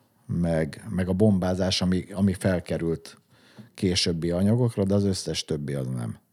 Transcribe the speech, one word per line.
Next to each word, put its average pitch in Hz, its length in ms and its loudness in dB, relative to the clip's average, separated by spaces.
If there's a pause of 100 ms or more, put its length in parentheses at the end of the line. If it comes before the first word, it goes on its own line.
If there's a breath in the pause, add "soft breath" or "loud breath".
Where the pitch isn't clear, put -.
(260)
meg, 82 640 -2
meg 90 200 -2
a 92 40 0
bombázás, 92 680 2
ami, 92 300 0
ami 98 200 2
felkerült 85 840 -2 (580 loud breath)
későbbi 87 560 0
anyagokra, 104 540 2
de 98 100 2
az 101 100 4
összes 90 400 -2
többi 73 300 -4
az 69 120 -4
nem. 60 320 -6 (140)